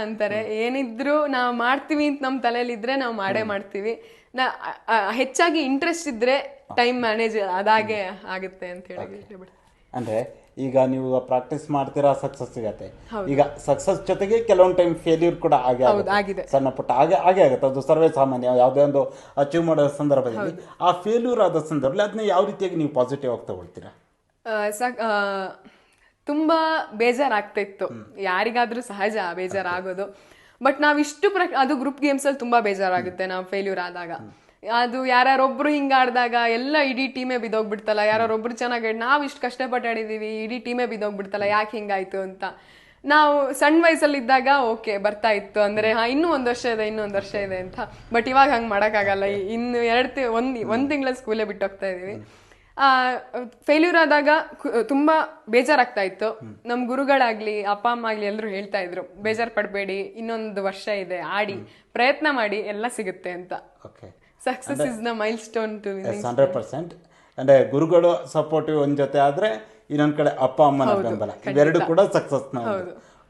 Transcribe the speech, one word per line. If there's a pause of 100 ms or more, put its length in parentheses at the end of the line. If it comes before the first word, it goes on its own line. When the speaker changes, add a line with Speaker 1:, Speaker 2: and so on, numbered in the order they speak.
Speaker 1:
ಅಂತಾರೆ.
Speaker 2:
ಹ್ಮ್.
Speaker 1:
ಏನಿದ್ರು
ನಾವ್
ಮಾಡ್ತೀವಿ
ಅಂತ
ನಮ್
ತಲೆಯಲ್ಲಿ
ಇದ್ರೆ
ನಾವ್
ಮಾಡೇ
Speaker 2:
ಹ್ಮ್.
Speaker 1:
ಮಾಡ್ತೀವಿ. (320)
ನಾ, (460)
ಆ,
ಆ,
ಹೆಚ್ಚಾಗಿ
ಇಂಟ್ರೆಸ್ಟ್
ಇದ್ರೆ (100)
ಟೈಮ್
ಮ್ಯಾನೇಜ್
ಅದಾಗೆ
Speaker 2:
ಹ್ಮ್. (100)
Speaker 1:
ಆಗುತ್ತೆ
ಅಂತ
ಹೇಳಿ
Speaker 2:
ಓಕೆ.
Speaker 1:
ಹೇಳ್ಬಿಡ್ತೀನಿ.
Speaker 2:
ಅಂದ್ರೆ (100)
ಈಗ
ನೀವು
ಪ್ರಾಕ್ಟೀಸ್
ಮಾಡ್ತೀರಾ,
ಸಕ್ಸಸ್
ಸಿಗತ್ತೆ.
Speaker 1:
ಹೌದು.
Speaker 2:
ಈಗ
ಸಕ್ಸಸ್
ಜೊತೆಗೆ
ಕೆಲವೊಂದ್
ಟೈಮ್
ಫೇಲ್ಯೂರ್
ಕೂಡ
ಆಗೇ
Speaker 1:
ಹೌದು,
Speaker 2:
ಆಗುತ್ತೆ.
Speaker 1:
ಆಗಿದೆ.
Speaker 2:
ಸಣ್ಣ
ಪುಟ್ಟ
ಆಗೇ,
ಆಗೇ
ಆಗುತ್ತೆ,
ಅದು
ಸರ್ವೇ
ಸಾಮಾನ್ಯ.
ಯಾವ್ದೇ
ಒಂದು (200)
ಅಚೀವ್
ಮಾಡೋ
ಸಂದರ್ಭದಲ್ಲಿ
Speaker 1:
ಹೌದು.
Speaker 2:
ಆ
ಫೇಲ್ಯೂರ್
ಆದ
ಸಂದರ್ಭದಲ್ಲಿ
ಅದನ್ನ
ಯಾವ
ರೀತಿಯಾಗಿ
ನೀವು
ಪಾಸಿಟಿವ್
ಆಗಿ
ತಗೊಳ್ತೀರಾ? (500)
Speaker 1:
ಆ,
ಸಕ್-,
ಆ, (1160)
ತುಂಬಾ
ಬೇಜಾರಾಗ್ತಾ
ಇತ್ತು.
Speaker 2:
ಹ್ಮ್.
Speaker 1:
ಯಾರಿಗಾದ್ರೂ
ಸಹಜ (180)
ಬೇಜಾರಾಗೋದು.
Speaker 2:
ಓಕೆ. (240)
Speaker 1:
but
ನಾವ್
ಇಷ್ಟು
ಪ್ರ-,
ಅದು
ಗ್ರೂಪ್
ಗೇಮ್ಸ್
ಅಲ್ಲಿ
ತುಂಬಾ
ಬೇಜಾರಾಗುತ್ತೆ
Speaker 2:
ಹ್ಮ್.
Speaker 1:
ನಾವ್
ಫೇಲ್ಯೂರ್
ಆದಾಗ.
Speaker 2:
ಹ್ಮ್. (420)
Speaker 1:
ಅದು
ಯಾರ್ಯಾರೊಬ್ರು
ಹಿಂಗ್
ಆಡ್ದಾಗ (140)
ಎಲ್ಲ
ಇಡೀ
ಟೀಮೇ
ಬಿದ್ದೋಗ್ಬಿಡ್ತಲ್ಲ,
Speaker 2:
ಹ್ಮ್.
Speaker 1:
ಯಾರ್ಯಾರೊಬ್ರು
ಚೆನ್ನಾಗ್
ಆಡ್-,
ನಾವ್
ಇಷ್ಟು
ಕಷ್ಟಪಟ್ಟು
ಆಡಿದೀವಿ,
ಇಡೀ
ಟೀಮೇ
ಬಿದ್ದೋಗ್ಬಿಡ್ತಲ್ಲ,
Speaker 2:
ಹ್ಮ್.
Speaker 1:
ಯಾಕೆ
ಹಿಂಗಾಯ್ತು
ಅಂತ. (600)
ನಾವು
ಸಣ್ಣ
ವಯಸ್ಸಲ್ಲಿ
ಇದ್ದಾಗ (120)
ಓಕೆ
ಬರ್ತಾ
ಇತ್ತು,
ಅಂದ್ರೆ,
Speaker 2:
ಹ್ಮ್.
Speaker 1:
ಹಾ,
ಇನ್ನೂ
ಒಂದ್
ವರ್ಷ
ಇದೆ,
ಇನ್ನೂ
ಒಂದ್
ವರ್ಷ
Speaker 2:
ಓಕೆ.
Speaker 1:
ಇದೆ
ಅಂತ. (340)
but
ಇವಾಗ
ಹಂಗ್
ಮಾಡಕ್ಕಾಗಲ್ಲ.
Speaker 2:
ಓಕೆ.
Speaker 1:
ಇನ್ನು
ಎರಡ್
ತಿ-,
ಒಂದ್,
Speaker 2:
ಹ್ಮ್.
Speaker 1:
ಒಂದ್
ತಿಂಗಳ
ಸ್ಕೂಲೇ
ಬಿಟ್ಟೋಗ್ತಾ
ಇದೀವಿ.
Speaker 2:
ಹ್ಮ್. (560)
Speaker 1:
ಆ, (560)
ಫೇಲ್ಯೂರ್
ಆದಾಗ (340)
ಕು-,
ತುಂಬಾ
ಬೇಜಾರಾಗ್ತಾ
ಇತ್ತು.
Speaker 2:
ಹ್ಮ್. (100)
Speaker 1:
ನಮ್
ಗುರುಗಳಾಗ್ಲಿ,
ಅಪ್ಪ
ಅಮ್ಮ
ಆಗ್ಲಿ
ಎಲ್ರು
ಹೇಳ್ತಾ
ಇದ್ರು,
"ಬೇಜಾರ್
ಪಡ್ಬೇಡಿ,
ಇನ್ನೊಂದು
ವರ್ಷ
ಇದೆ,
ಆಡಿ,
Speaker 2:
ಹ್ಮ್. (260)
Speaker 1:
ಪ್ರಯತ್ನ
ಮಾಡಿ,
ಎಲ್ಲ
ಸಿಗುತ್ತೆ"
ಅಂತ. (340)
Speaker 2:
ಓಕೆ. (260)
Speaker 1:
Success
Speaker 2:
ಅಂದ್ರೆ
Speaker 1:
is
the
milestone
to
winning.
Speaker 2:
ಎಸ್,
ಹಂಡ್ರೆಡ್
ಪರ್ಸೆಂಟ್. (440)
ಅಂದ್ರೆ
ಗುರುಗಳು
ಸಪೋರ್ಟಿವ್
ಒಂದ್
ಜೊತೆ
ಆದ್ರೆ (240)
ಇನ್ನೊಂದ್
ಕಡೆ
ಅಪ್ಪ
ಅಮ್ಮನ
Speaker 1:
ಹೌದು,
Speaker 2:
ಬೆಂಬಲ,
Speaker 1:
ಖಂಡಿತ.
Speaker 2:
ಇವೆರಡು
ಕೂಡ
ಸಕ್ಸಸ್ನ
ಒಂದು.
Speaker 1:
ಹೌದು. (260)